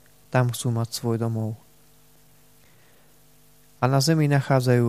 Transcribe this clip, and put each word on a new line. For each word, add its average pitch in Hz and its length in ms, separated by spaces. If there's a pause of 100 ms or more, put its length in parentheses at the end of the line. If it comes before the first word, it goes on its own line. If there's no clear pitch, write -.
(280)
tam 127 240
chcú - 160
mať 117 240
svoj 117 240
domov. 113 400 (2250)
A 127 80
na 135 160
zemi 156 240
nachádzajú 127 600